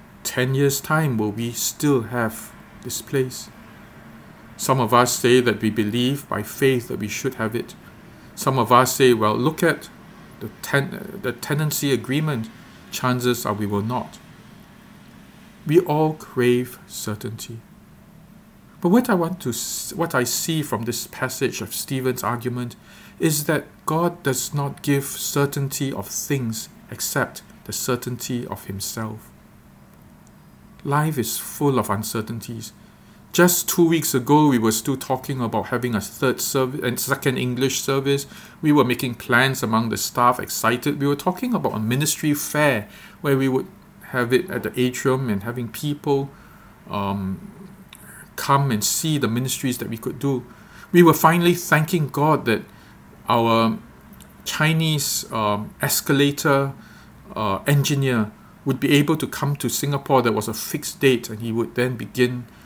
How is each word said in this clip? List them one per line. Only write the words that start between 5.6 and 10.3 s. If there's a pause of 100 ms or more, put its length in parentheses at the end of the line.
we
believe
by
faith
that
we
should
have
it. (640)
Some
of
us
say,
"Well,
look
at (520)